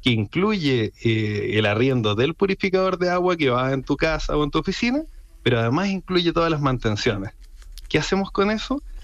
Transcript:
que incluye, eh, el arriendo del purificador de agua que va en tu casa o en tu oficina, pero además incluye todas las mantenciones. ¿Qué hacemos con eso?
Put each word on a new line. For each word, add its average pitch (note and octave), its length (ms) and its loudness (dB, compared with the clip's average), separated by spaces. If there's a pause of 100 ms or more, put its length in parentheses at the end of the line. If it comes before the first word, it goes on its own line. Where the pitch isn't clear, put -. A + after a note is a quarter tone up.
que B2+ 100 2
incluye, C3+ 840 0 (100)
eh, G#2+ 560 0
el G#2+ 80 2
arriendo A2 480 2
del C3+ 200 0
purificador F#3+ 640 0
de F3 120 0
agua F3+ 260 2
que C#3+ 140 2
va B2+ 220 0
en C3+ 100 -2
tu C#3 140 -2
casa D#3 400 0
o D3 80 2
en C#3+ 80 -4
tu D#3+ 80 0
oficina, A#3+ 420 0 (400)
pero A#2+ 160 2
además C3+ 300 2
incluye F3+ 440 0
todas E3 200 2
las D3+ 80 -2
mantenciones. A2 720 -2 (560)
¿Qué D#3 100 0
hacemos F#3+ 320 -2
con G3+ 220 0
eso? B3+ 280 -4 (240)